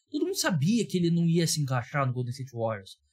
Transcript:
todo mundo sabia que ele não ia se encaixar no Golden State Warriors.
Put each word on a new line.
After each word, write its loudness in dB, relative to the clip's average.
todo -2
mundo -2
sabia 2
que -6
ele 2
não 2
ia 4
se 0
encaixar -2
no -2
Golden -4
State -8
Warriors. -4